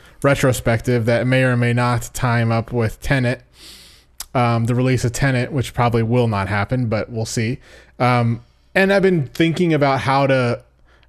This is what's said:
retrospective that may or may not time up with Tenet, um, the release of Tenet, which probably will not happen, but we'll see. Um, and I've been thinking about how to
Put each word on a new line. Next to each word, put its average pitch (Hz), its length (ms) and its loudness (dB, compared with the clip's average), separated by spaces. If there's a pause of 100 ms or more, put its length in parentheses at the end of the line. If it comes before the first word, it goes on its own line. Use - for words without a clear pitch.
(220)
retrospective 123 840 2
that 117 220 2
may 131 160 2
or 127 160 2
may 120 160 0
not 120 400 0
time 117 360 0
up 113 220 -2
with 117 300 -2
Tenet, 127 400 -2 (920)
um, 120 300 0
the 120 100 0
release 127 300 0
of 117 80 -2
Tenet, 127 400 -2
which 131 220 -4
probably 117 280 0
will 117 260 2
not 98 200 -2
happen, 110 400 -2
but 107 220 -4
we'll 113 160 -6
see. 117 320 -4 (400)
Um, 120 440 0 (320)
and 190 200 2
I've 190 80 2
been 175 240 2
thinking 165 480 0
about 135 260 2
how 139 260 0
to 123 360 0 (460)